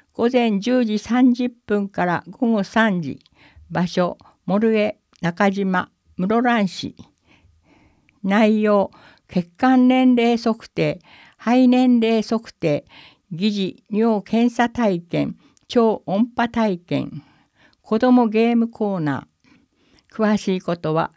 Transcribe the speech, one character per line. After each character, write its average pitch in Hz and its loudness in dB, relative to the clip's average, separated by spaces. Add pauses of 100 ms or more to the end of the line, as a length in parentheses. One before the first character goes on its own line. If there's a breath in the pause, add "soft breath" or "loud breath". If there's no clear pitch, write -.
(120 soft breath)
午 233 0
前 233 0
十 247 0
時 214 -2
三 247 2
十 247 -4 (160)
分 202 -2
か 185 -4
ら 175 -2
午 226 -4
後 220 0
三 208 0
時。 139 -8 (520 soft breath)
場 170 -2
所、 180 -2 (300 soft breath)
モ 190 0
ル 220 2
エ 208 -2 (240)
中 175 0
島、 190 -2 (260)
室 208 -2
蘭 233 0
市。 - -12 (1300 soft breath)
内 214 2
容、 208 0 (340 soft breath)
血 175 -4
管 254 4
年 254 4
齢 233 2
測 226 -4
定、 160 -4 (360 loud breath)
肺 254 2
年 247 4
齢 226 0
測 226 -6
定、 151 -4 (480 loud breath)
疑 185 -2
似 202 -4
尿 214 0
検 233 0
査 240 0
体 214 -2
験、 147 -6 (300 soft breath)
超 226 0
音 226 0
波 240 -4
体 220 -2
験、 - -8 (580 soft breath)
子 - -4
ど 254 2
も 240 4
ゲ 226 0
ー 233 2
ム 226 0
コ 208 -6
ー - -4
ナ 143 -4 (840 soft breath)
ー。 - -20
詳 214 0
し 190 -2
い 180 -6
こ 170 -6
と 156 -4
は、 160 -2